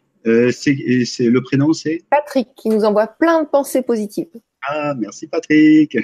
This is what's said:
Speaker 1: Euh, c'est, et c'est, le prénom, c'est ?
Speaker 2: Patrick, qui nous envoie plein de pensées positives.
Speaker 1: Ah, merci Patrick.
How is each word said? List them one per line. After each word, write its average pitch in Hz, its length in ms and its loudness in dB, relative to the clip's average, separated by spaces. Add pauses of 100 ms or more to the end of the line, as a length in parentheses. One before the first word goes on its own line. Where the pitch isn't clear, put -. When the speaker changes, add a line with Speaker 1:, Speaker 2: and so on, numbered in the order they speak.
(260)
Speaker 1:
Euh, 117 260 2
c'est, 147 200 -2
et 127 340 0
c'est, 120 240 -2
le 127 120 2
prénom, 139 320 0
c'est ? 160 360 -6
Speaker 2:
Patrick, 285 460 0
qui - 140 -6
nous 214 140 0
envoie 214 240 2
plein 320 360 0
de 294 40 -8
pensées 277 340 -2
positives. 214 460 -6 (400)
Speaker 1:
Ah, 147 280 -4
merci 107 320 -10
Patrick. 156 760 2